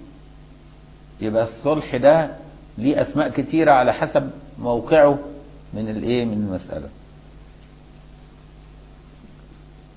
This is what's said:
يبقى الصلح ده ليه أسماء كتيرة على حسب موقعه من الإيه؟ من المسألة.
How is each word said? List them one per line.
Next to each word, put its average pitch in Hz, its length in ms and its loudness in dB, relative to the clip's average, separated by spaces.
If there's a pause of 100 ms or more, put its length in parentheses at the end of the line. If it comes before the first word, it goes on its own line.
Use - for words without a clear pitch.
(1200)
يبقى 110 240 0
الصلح 143 520 -4
ده 147 340 6 (480)
ليه 135 240 0
أسماء 147 260 -2
كتيرة 151 440 2
على 123 200 4
حسب 147 380 -2 (280)
موقعه 143 600 4 (560)
من 110 140 -6
الإيه؟ 117 360 -2
من 113 80 -4
المسألة. 92 560 -6 (3000)